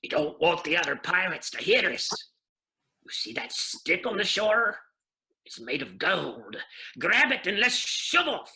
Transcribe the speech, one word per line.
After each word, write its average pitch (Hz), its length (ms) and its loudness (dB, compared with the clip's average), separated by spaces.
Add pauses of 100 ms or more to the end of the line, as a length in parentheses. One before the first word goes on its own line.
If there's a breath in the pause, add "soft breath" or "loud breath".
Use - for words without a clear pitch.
You - 80 -8
don't 151 300 0
want 165 240 4
the 151 120 0
other 143 200 0
pirates 180 540 0
to 123 80 -8
hear 185 320 4
us. - 180 -4 (960)
You - 60 -20
see - 240 -8
that - 180 -6
stick - 540 -4
on 220 100 -2
the 202 80 0
shore? 214 540 2 (680)
It's - 160 -14
made 135 220 -4
of 95 160 -10
gold. 143 580 -2 (420 loud breath)
Grab 226 340 4
it 254 140 -2
and 202 120 0
let's 240 160 4
shove - 540 2
off. 214 280 -4